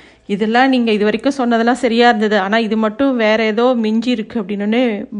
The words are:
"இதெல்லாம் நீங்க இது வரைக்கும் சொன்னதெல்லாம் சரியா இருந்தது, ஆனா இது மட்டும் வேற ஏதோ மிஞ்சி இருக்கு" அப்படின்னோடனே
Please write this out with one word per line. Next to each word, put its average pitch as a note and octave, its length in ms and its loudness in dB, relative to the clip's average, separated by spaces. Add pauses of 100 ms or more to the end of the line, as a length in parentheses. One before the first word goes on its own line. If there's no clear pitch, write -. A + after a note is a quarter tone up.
(260)
"இதெல்லாம் A3 420 0
நீங்க A#3+ 240 2
இது G#3 120 0
வரைக்கும் A3+ 280 -2
சொன்னதெல்லாம் A#3+ 420 0
சரியா A#3+ 340 2
இருந்தது, G#3+ 300 2
ஆனா G3 200 0
இது A3 180 -2
மட்டும் A3 400 0
வேற A3 280 2
ஏதோ A#3 300 2
மிஞ்சி A3 360 -2
இருக்கு" A3 300 -4
அப்படின்னோடனே G#3 640 -2 (140)